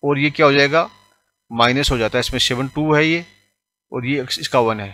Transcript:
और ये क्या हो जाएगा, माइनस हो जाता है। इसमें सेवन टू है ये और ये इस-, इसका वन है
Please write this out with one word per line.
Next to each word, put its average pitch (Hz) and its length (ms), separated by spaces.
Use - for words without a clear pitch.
और 143 160
ये 147 120
क्या 156 140
हो 139 80
जाएगा, 143 360
माइनस 123 400
हो 127 60
जाता 113 200
है। - 20
इसमें 123 220
सेवन 131 280
टू 151 240
है 151 120
ये 170 200
और 123 160
ये 139 140
इस-, 127 180
इसका 139 220
वन 110 180
है 98 140